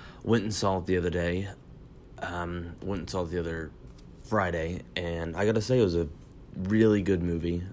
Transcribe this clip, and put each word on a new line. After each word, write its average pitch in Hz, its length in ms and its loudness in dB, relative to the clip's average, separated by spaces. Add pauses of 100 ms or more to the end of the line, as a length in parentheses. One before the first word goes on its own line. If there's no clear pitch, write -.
(240)
Went 113 200 2
and 107 100 -2
saw 98 260 0
it 87 80 -4
the 92 100 4
other 87 140 2
day. 87 380 0 (680)
Um, 87 640 -8
went 95 200 -4
and 87 80 -8
saw 92 120 -2
it 85 80 -4
the 87 100 -2
other 82 320 -4 (520)
Friday, 87 580 0 (140)
and 85 420 -4
I 101 80 2
gotta 110 160 4
say, 127 180 4
it 113 40 8
was 87 120 4
a 82 140 2 (460)
really 104 480 6
good 90 180 2
movie. 85 520 0